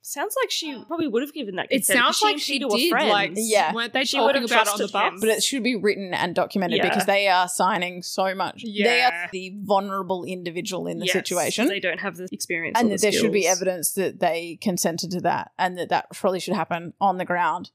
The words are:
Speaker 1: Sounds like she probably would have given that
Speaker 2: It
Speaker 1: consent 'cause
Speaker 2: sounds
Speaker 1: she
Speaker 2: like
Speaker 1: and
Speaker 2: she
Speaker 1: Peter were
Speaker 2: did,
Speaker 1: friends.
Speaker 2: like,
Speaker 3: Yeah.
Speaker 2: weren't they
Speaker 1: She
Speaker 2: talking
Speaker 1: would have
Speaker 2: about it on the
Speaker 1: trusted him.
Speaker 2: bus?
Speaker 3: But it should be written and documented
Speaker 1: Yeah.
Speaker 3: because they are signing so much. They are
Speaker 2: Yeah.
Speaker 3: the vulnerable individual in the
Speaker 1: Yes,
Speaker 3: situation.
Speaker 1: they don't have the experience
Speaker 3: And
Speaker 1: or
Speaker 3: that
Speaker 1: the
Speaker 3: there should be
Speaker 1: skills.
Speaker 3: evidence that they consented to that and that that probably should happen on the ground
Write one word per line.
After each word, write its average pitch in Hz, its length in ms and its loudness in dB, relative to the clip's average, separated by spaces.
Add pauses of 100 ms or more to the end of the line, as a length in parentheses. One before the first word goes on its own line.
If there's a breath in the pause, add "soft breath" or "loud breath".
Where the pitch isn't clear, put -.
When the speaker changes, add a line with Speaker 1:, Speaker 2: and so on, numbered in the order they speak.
Speaker 1:
Sounds 330 400 -6
like - 80 0
she 285 360 -6
probably 330 220 -4
would 226 140 0
have 285 120 -8
given 208 240 -8
that - 120 -4
Speaker 2:
It 262 100 2
Speaker 1:
consent - 200 2
'cause 247 60 4
Speaker 2:
sounds 311 120 2
Speaker 1:
she 427 80 2
Speaker 2:
like 415 100 4
Speaker 1:
and 294 60 -6
Speaker 2:
she 277 120 -4
Speaker 1:
Peter 277 160 -2
were 208 80 2
Speaker 2:
did, 302 120 4
Speaker 1:
friends. 262 220 4
Speaker 2:
like, 202 240 2
Speaker 3:
Yeah. 202 380 2
Speaker 2:
weren't 233 200 -4
they 262 120 2
Speaker 1:
She 269 120 -2
Speaker 2:
talking 240 100 4
Speaker 1:
would 240 80 6
have 247 100 2
Speaker 2:
about 220 220 4
it 214 40 0
on - 80 -2
the 208 80 -2
Speaker 1:
trusted 208 200 0
him. 175 80 -2
Speaker 2:
bus? 185 60 -16
Speaker 3:
But 220 80 2
it 214 140 2
should 269 180 -2
be 247 140 0
written 196 380 -2
and 170 200 -2
documented 180 440 0
Speaker 1:
Yeah. 180 120 2
Speaker 3:
because 202 160 2
they 202 220 4
are 180 200 4
signing 180 540 0
so 190 320 -2
much. 185 300 -4
They 208 160 -8 (240)
are 247 80 4
Speaker 2:
Yeah. 175 200 -6
Speaker 3:
the 185 300 -8
vulnerable 196 640 0
individual 175 640 -6
in 170 120 -6
the 175 60 -6
Speaker 1:
Yes, 180 80 -2
Speaker 3:
situation. 180 540 0
Speaker 1:
they 202 140 -2
don't 175 180 -4
have 190 160 -6
the 180 160 -12
experience 175 480 -4
Speaker 3:
And 240 80 4
Speaker 1:
or - 40 4
Speaker 3:
that 190 100 0
Speaker 1:
the 208 100 4
Speaker 3:
there - 0 -
should 220 220 2
be 202 100 4
Speaker 1:
skills. 180 140 4
Speaker 3:
evidence 185 360 -2
that 190 280 -2
they 170 400 -2
consented 175 500 -2
to 180 100 -4
that - 380 0
and 180 180 0
that 170 120 -6
that - 220 0
probably 185 280 -2
should - 160 -2
happen 165 440 -4
on 190 200 2
the 180 60 -2
ground 175 500 -2